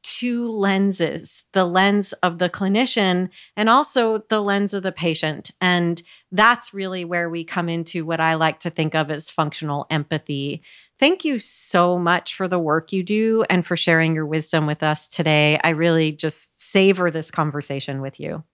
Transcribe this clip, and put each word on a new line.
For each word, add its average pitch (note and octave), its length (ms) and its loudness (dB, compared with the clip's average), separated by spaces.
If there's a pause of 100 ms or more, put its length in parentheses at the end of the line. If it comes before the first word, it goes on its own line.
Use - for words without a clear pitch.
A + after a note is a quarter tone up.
two A#3+ 500 -2
lenses, G3 1000 0
the F#3+ 100 4
lens G3 500 2
of F3 260 -2
the F3+ 100 2
clinician F#3+ 800 0 (260)
and G#3+ 140 0
also A#3 480 2 (100)
the G#3+ 140 0
lens G3+ 320 0
of G3 100 -6
the F#3 80 -2
patient. D#3+ 600 -4 (100)
And F3 420 2 (300)
that's A#3 400 4
really F#3+ 320 -6
where E3+ 240 -2
we E3 160 -6
come E3+ 240 -4
into E3+ 340 -4
what D#3+ 160 -4
I D#3+ 140 2
like D#3+ 280 0
to E3+ 80 -4
think D#3+ 260 -2
of D3+ 140 0
as D3+ 220 -6
functional D3 580 -4
empathy. D3 720 -4 (380)
Thank E4+ 240 2
you C#4 160 -2
so F3+ 580 2
much F3 380 0
for F#3+ 140 -4
the F3+ 100 0
work D#3+ 320 -2
you F#3+ 100 -2
do A3 480 0
and F3+ 160 2
for E3+ 120 -2
sharing D#3+ 360 2
your D#3 120 -2
wisdom D3+ 420 0
with D3+ 160 -4
us D3+ 240 -2
today. D3+ 560 2
I E3 60 4
really D#3+ 420 2
just - 500 -6
savor F#3+ 480 4
this D#3 220 -6
conversation C#3+ 680 -4
with C3+ 180 -10
you. D#3 240 -10 (100)